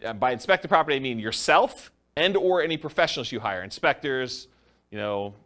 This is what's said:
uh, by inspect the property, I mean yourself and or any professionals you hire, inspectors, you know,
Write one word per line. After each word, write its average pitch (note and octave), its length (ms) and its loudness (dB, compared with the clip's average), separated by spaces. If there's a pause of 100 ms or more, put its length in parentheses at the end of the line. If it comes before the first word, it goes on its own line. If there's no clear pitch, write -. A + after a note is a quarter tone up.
uh, A2+ 80 -4
by B2 220 0
inspect F3 300 0
the F3+ 40 -10
property, D#3 300 4
I - 20 -2
mean B2+ 180 -4
yourself D3 760 2 (240)
and F#3 180 2
or F3+ 260 2
any D#3+ 140 -2
professionals D#3 560 -2
you A#2+ 80 -6
hire, G2 240 -4
inspectors, C3 880 -2 (420)
you G#2 60 -10
know, G2+ 360 -4 (120)